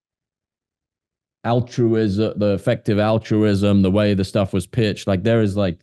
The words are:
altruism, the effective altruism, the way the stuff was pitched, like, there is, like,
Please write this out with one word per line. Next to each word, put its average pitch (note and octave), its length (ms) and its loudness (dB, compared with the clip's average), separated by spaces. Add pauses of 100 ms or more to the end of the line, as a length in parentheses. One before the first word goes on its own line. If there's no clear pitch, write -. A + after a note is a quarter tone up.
(1400)
altruism, A2+ 920 0
the G2+ 160 0
effective G#2+ 440 -2
altruism, G#2 840 2
the F#2+ 100 2
way G#2 220 2
the G2 100 0
stuff F#2+ 300 -2
was F#2+ 140 -4
pitched, - 380 -4
like, F#2+ 180 -2
there A2+ 180 2
is, G2+ 160 -2
like, F#2+ 260 -2